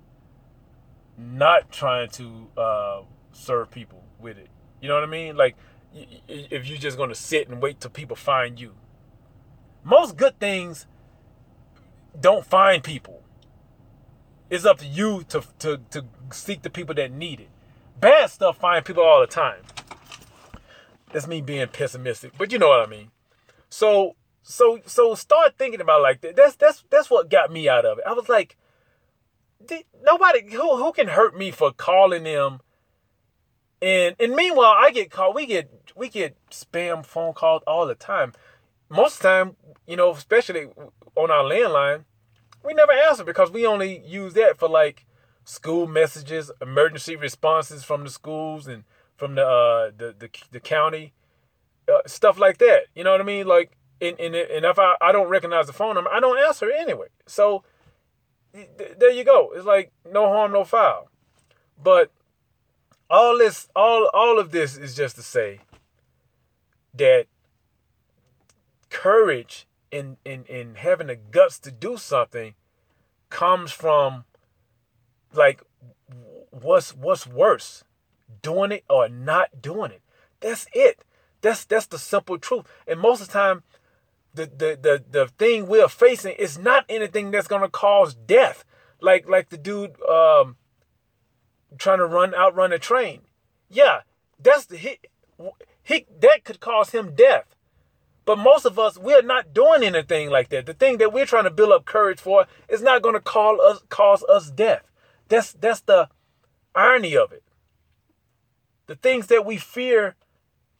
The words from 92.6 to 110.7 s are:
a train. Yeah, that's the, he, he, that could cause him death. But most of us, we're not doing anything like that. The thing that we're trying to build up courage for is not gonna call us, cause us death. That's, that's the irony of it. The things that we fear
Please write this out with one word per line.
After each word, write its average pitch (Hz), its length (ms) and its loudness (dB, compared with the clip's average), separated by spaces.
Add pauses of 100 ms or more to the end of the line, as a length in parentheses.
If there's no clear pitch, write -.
a 170 60 -4
train. 226 420 -4 (480)
Yeah, 202 320 4 (380)
that's 285 260 4
the, - 120 -20
he, 220 220 -12 (800)
he, - 240 -6 (140)
that 277 240 4
could - 160 -18
cause 214 320 -2
him 196 240 -8
death. 233 400 4 (680)
But 214 120 0
most 262 280 4
of 202 120 -4
us, 214 200 -2
we're 254 240 4
not 240 320 -4
doing 285 300 4
anything 160 460 -4
like 131 200 0
that. 131 160 -6
The 160 80 -16
thing 254 240 0
that 214 160 2
we're 269 120 -2
trying 226 200 0
to 185 40 -2
build 208 220 2
up 175 140 2
courage 202 340 -2
for 190 260 2 (220)
is 214 140 -6
not 247 200 2
gonna 220 200 -2
call 214 400 0
us, - 260 4
cause 202 360 2
us 170 280 2
death. 202 320 -2 (460)
That's, 220 240 0
that's 214 280 -4
the 180 280 2 (640)
irony 202 400 0
of 113 160 2
it. - 120 -20 (1400)
The 156 80 -16
things 247 320 -2
that 226 180 2
we 214 120 -10
fear 226 580 -4 (640)